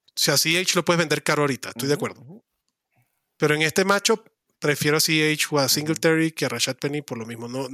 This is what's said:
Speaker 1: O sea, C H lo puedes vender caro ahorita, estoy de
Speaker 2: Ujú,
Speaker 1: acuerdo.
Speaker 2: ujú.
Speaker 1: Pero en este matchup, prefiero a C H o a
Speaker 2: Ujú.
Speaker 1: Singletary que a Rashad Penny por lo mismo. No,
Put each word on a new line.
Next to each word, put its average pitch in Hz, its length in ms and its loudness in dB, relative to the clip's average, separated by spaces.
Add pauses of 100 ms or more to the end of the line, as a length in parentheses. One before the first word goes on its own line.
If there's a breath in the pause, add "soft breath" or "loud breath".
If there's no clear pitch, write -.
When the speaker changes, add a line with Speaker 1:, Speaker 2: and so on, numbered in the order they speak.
Speaker 1:
O - 80 -20
sea, 143 220 2
C 165 200 2
H 185 180 0
lo 170 100 0
puedes 170 140 4
vender 147 240 0
caro 147 200 2
ahorita, 139 260 -2
estoy - 200 -8
de 147 60 2
Speaker 2:
Ujú, 139 100 -4
Speaker 1:
acuerdo. 98 160 -10
Speaker 2:
ujú. 165 240 -20 (920)
Speaker 1:
Pero 151 180 2
en 156 80 0
este 160 200 2
matchup, 202 460 0 (300)
prefiero 147 380 0
a - 40 2
C 156 320 2
H 151 180 -2
o 147 80 2
a 135 60 2
Speaker 2:
Ujú. - 40 0
Speaker 1:
Singletary 160 600 0
que - 140 -4
a 131 40 0
Rashad 156 280 -4
Penny 147 240 -4
por 131 160 -10
lo 113 80 -10
mismo. 117 240 -12
No, 131 240 -8